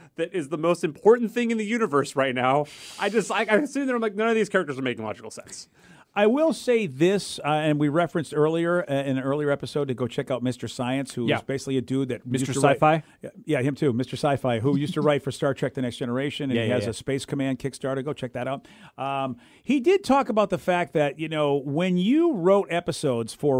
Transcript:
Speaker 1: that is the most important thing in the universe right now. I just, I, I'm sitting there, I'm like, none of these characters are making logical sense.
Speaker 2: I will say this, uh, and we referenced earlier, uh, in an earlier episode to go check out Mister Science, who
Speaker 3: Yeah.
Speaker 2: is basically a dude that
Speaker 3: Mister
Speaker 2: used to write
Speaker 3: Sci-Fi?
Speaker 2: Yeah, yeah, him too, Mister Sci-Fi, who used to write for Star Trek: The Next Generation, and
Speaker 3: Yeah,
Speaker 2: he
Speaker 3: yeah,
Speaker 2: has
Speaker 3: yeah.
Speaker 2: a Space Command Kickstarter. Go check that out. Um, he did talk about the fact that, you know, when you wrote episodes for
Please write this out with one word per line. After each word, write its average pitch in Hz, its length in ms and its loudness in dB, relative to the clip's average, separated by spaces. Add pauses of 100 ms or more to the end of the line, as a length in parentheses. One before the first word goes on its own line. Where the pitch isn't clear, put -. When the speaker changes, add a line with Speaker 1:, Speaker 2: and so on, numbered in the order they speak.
(160)
Speaker 1:
that 170 160 -6
is 160 160 -4
the 165 100 -6
most 170 260 0
important 214 480 4
thing 240 180 0
in 226 80 0
the 214 80 -4
universe 202 480 0
right 135 200 0
now. 131 320 2 (320)
I 202 100 0
just, 196 240 0
I, 202 180 0
I'm 214 160 4
sitting 277 200 -4
there, 254 100 0
I'm 226 60 -2
like, 214 120 -2
none 220 140 0
of 226 80 4
these 214 120 2
characters 147 300 -2
are 135 40 -6
making 113 220 -4
logical 107 260 -10
sense. - 380 -18 (480)
Speaker 2:
I 208 120 6
will 294 240 4
say 226 340 0
this, 170 580 0
uh, 143 40 -2
and 151 320 2
we 147 80 2
referenced 160 480 -2
earlier, 170 520 2
uh, 139 140 -2
in 135 160 -2
an 127 60 -4
earlier 143 260 0
episode 143 380 -2
to 127 60 -2
go 120 120 -4
check 131 240 -4
out 123 140 -2
Mister 123 240 -4
Science, 131 460 -4
who 120 120 -4
Speaker 3:
Yeah. 120 120 2
Speaker 2:
is - 40 -10
basically 135 340 -4
a 127 40 0
dude 131 300 -2
that 113 140 -8
Speaker 3:
Mister 127 280 0
Speaker 2:
used 135 80 -2
to 135 40 2
write 139 120 6
Speaker 3:
Sci-Fi? 156 260 4 (180)
Speaker 2:
Yeah, - 100 -12 (160)
yeah, 143 160 0
him 139 120 0
too, 139 180 0
Mister 120 220 -4
Sci-Fi, 131 460 0
who 139 160 0
used 143 180 -2
to 156 60 -4
write 147 240 2
for 135 80 -4
Star 139 220 -2
Trek: 135 200 -4
The 131 80 -4
Next 120 140 -4
Generation, 135 540 -4
and 117 60 0
Speaker 3:
Yeah, 117 60 0
Speaker 2:
he 110 60 0
Speaker 3:
yeah, 123 80 0
Speaker 2:
has 104 80 0
Speaker 3:
yeah. 117 60 -4
Speaker 2:
a - 20 -4
Space 135 320 -6
Command 135 340 -4
Kickstarter. 135 460 -6
Go 147 80 -6
check 127 220 -10
that 123 120 -6
out. 131 220 -8 (280)
Um, 135 420 -6 (260)
he 277 160 2
did 381 240 4
talk 269 240 4
about 208 220 2
the 180 80 -2
fact 175 340 -2
that, 147 260 2
you 160 100 -6
know, 151 280 2
when 151 400 0
you 294 380 4
wrote 190 360 4
episodes 143 640 -2
for 139 260 2